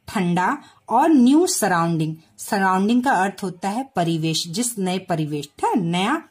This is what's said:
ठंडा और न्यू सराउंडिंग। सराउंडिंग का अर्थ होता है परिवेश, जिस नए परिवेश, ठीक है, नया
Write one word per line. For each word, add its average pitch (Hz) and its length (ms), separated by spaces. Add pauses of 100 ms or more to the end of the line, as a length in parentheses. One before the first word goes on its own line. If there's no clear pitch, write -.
ठंडा 180 500 (300)
और 262 200
न्यू 294 380
सराउंडिंग। 170 720 (220)
सराउंडिंग 196 640
का 262 80
अर्थ 196 340
होता 180 240
है 247 280
परिवेश, 165 520
जिस 208 300
नए 185 200
परिवेश, 156 460
ठीक - 200
है, 381 160
नया 185 500